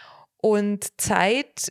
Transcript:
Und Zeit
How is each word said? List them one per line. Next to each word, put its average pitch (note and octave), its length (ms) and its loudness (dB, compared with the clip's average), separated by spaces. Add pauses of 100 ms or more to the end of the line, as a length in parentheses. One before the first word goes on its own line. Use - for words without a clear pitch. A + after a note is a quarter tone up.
(380)
Und G#3 600 -2
Zeit G#3+ 720 0